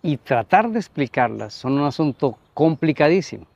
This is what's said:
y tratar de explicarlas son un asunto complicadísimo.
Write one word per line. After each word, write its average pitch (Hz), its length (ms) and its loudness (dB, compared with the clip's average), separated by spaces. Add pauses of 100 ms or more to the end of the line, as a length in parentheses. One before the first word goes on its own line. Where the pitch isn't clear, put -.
y 151 140 -2
tratar 180 540 2
de 220 100 -2
explicarlas 117 720 -2
son 131 200 -4
un 143 100 0
asunto 143 540 -2 (160)
complicadísimo. 156 920 0 (100)